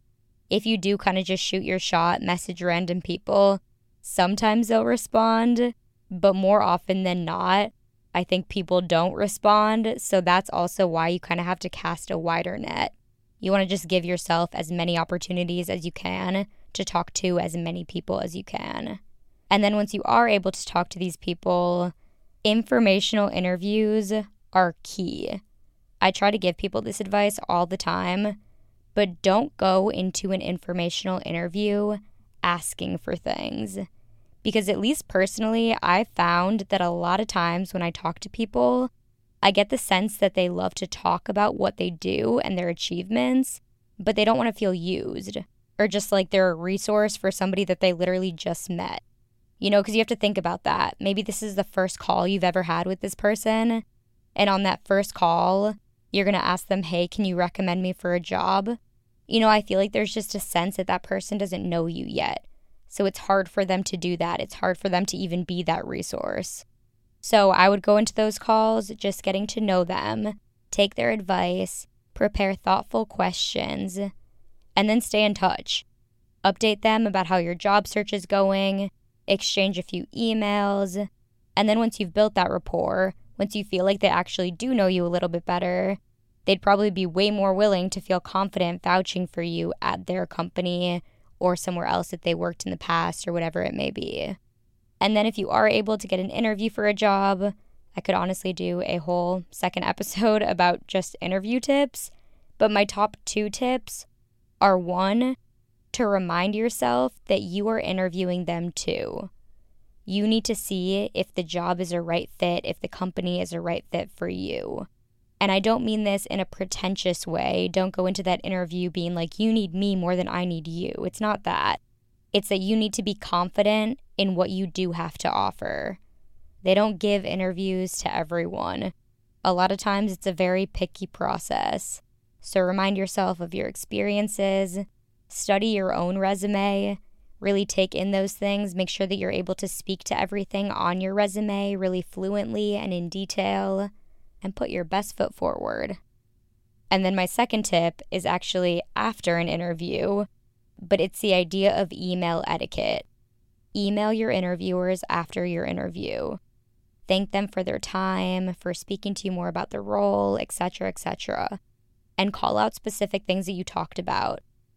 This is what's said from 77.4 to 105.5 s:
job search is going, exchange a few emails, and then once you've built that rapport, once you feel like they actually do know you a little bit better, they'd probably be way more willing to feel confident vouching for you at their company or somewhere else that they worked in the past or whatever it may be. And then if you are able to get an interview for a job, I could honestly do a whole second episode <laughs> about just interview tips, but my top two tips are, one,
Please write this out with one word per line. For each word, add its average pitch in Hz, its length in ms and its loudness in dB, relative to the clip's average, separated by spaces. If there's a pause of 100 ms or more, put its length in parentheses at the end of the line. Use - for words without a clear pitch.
job 202 340 2
search 208 240 -2
is 190 140 -4
going, 196 640 2 (360)
exchange 190 520 0
a 180 40 -4
few - 320 -6
emails, 202 920 0 (480)
and 208 120 4
then 214 100 4
once 226 200 0
you've 180 140 -4
built 214 220 4
that 185 160 2
rapport, - 640 0 (240)
once 202 160 -2
you 208 100 -2
feel 185 220 0
like 202 140 2
they 196 80 6
actually 180 420 0
do 247 240 -2
know 202 140 6
you 180 180 2
a - 20 0
little 175 220 0
bit 170 160 -4
better, 180 520 0 (460)
they'd 196 180 2
probably 202 280 4
be 185 160 0
way 190 240 2
more 196 240 2
willing 190 360 4
to 196 100 -8
feel 180 200 0
confident 180 640 -2
vouching 180 440 0
for - 160 -6
you 170 380 -4
at - 260 -4
their 180 200 -2
company 175 760 -2 (360)
or 180 180 2
somewhere 175 300 -4
else 180 220 0
that 175 140 -10
they 170 120 0
worked 170 300 -4
in 180 60 -4
the 185 60 -4
past 170 500 -2
or 175 60 -4
whatever 165 300 -2
it - 120 -2
may 69 160 -2
be. - 460 -6 (640)
And 208 160 2
then 208 100 4
if 220 120 -4
you 196 120 -4
are 220 180 4
able 214 300 2
to - 80 -12
get 185 140 0
an 190 100 -4
interview 220 400 -2
for 208 160 -2
a 208 80 4
job, 196 600 2 (420)
I 196 40 -8
could 196 140 0
honestly 185 380 -2
do 175 300 -2
a - 160 -2
whole 175 520 0
second 180 340 -4
episode 214 580 2
<laughs> - 0 -
about 175 440 2
just - 340 -4
interview 190 400 -2
tips, 277 500 0 (480)
but 214 120 6
my 208 140 4
top 208 400 0
two 208 260 -2
tips 254 560 -4 (540)
are, 190 180 6
one, 196 580 0 (560)